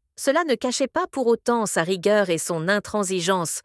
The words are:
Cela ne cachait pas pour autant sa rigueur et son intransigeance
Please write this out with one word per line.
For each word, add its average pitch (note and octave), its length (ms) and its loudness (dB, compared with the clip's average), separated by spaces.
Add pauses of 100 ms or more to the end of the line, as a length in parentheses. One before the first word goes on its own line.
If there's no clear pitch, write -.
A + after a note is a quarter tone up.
(160)
Cela D4 280 2
ne D4 100 0
cachait B3 320 -2
pas D#4+ 220 -2
pour C4 180 -2
autant A#3 400 2
sa F3 160 0
rigueur G3 480 2
et E3 80 0
son E3 300 -4
intransigeance F#3+ 960 -2